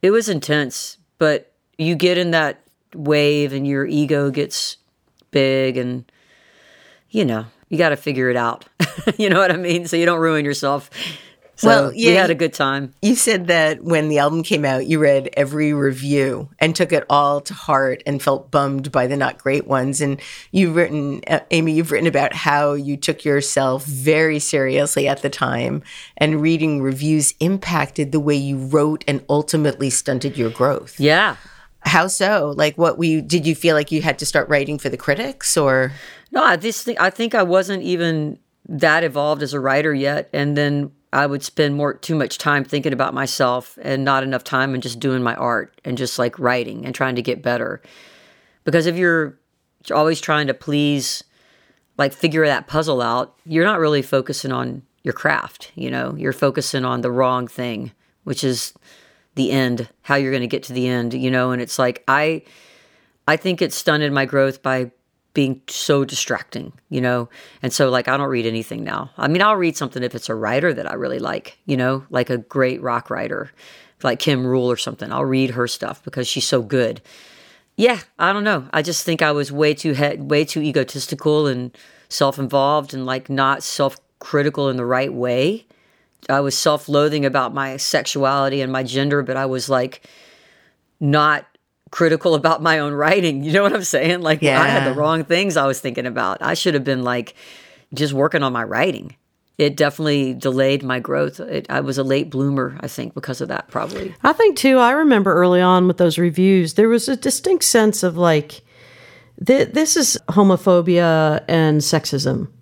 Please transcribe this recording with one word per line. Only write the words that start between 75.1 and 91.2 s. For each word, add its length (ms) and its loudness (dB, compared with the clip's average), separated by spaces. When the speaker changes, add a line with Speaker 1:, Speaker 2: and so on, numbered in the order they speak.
Speaker 1:
I'll 140 -2
read 240 0
her 180 -2
stuff 360 -8
because 260 -8
she's 180 -4
so 140 0
good. 400 -2
Yeah, 240 2
I 140 0
don't 140 -2
know. 260 -2
I 100 0
just 220 -4
think 180 -2
I 120 2
was 180 -4
way 220 2
too 180 -2
he-, 240 0
way 300 0
too 160 -4
egotistical 840 0
and 300 -6
self-involved 840 0
and, 120 -8
like, 240 -6
not 340 0
self-critical 1040 -2
in 80 -2
the 80 -4
right 280 -2
way. 520 0
I 120 2
was 180 -2
self-loathing 640 2
about 300 0
my 240 -6
sexuality 840 0
and 100 -4
my 100 -2
gender, 400 0
but 160 -4
I 80 -2
was, 240 -4
like, 380 -2
not 460 2